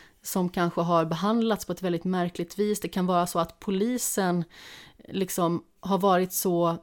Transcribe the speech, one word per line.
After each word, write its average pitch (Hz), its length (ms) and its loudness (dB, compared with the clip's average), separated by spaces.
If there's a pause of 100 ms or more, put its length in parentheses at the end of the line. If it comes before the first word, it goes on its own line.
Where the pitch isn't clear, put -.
(220)
som 180 280 -2
kanske 175 320 0
har 170 240 4
behandlats 208 600 0
på - 60 -6
ett 180 100 -8
väldigt 175 220 -2
märkligt 180 560 -2
vis. 208 200 0
Det - 80 -6
kan 180 180 -2
vara 180 220 2
så 175 120 -2
att 165 200 -4
polisen 190 840 0 (640)
liksom 180 560 -2 (160)
har 190 180 0
varit 185 360 4
så 170 500 2